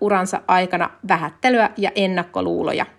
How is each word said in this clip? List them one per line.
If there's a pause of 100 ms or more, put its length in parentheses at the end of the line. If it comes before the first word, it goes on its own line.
uransa
aikana (180)
vähättelyä
ja
ennakkoluuloja. (120)